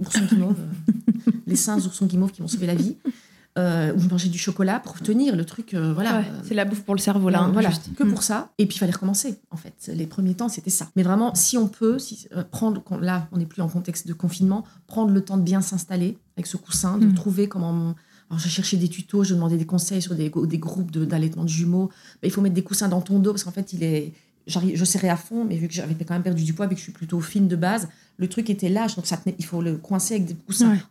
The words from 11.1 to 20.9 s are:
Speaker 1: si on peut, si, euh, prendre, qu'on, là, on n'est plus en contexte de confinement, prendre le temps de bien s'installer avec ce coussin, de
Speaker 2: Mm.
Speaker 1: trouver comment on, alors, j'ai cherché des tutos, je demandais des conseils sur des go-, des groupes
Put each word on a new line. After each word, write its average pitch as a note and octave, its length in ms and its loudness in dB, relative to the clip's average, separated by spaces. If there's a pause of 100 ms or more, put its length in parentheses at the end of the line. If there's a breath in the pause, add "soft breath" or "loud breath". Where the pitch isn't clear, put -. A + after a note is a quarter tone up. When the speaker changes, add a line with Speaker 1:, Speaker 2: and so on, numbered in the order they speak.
Speaker 1:
si - 240 2
on A3 100 4
peut, A3+ 300 2
si, - 380 -12
euh, F3 80 -4
prendre, - 400 -2
qu'on, F#3 160 -4
là, F3 320 0
on F3+ 60 -2
n'est E3 100 0
plus F3 160 -4
en E3 40 0
contexte F3 400 -4
de E3+ 60 -6
confinement, F#3+ 500 0 (220 soft breath)
prendre A3 260 0
le G3 140 4
temps G3 120 -2
de F#3 40 4
bien F#3 200 2
s'installer F#3 580 -2 (160)
avec F3 100 -6
ce - 100 -8
coussin, F#3 440 -2
de A3 80 8
Speaker 2:
Mm. G3 80 8
Speaker 1:
trouver G3 320 2
comment F3 240 -2
on, E3 240 0 (340 soft breath)
alors, E3 100 -4
j'ai E3+ 100 -2
cherché F#3+ 280 0
des F3 120 2
tutos, G3+ 340 -2
je F#3+ 100 2
demandais E3+ 240 2
des D#3+ 80 0
conseils F3+ 380 0
sur F3+ 100 -6
des D#3 160 -2
go-, D#3+ 160 0
des D#3 140 0
groupes E3 320 -4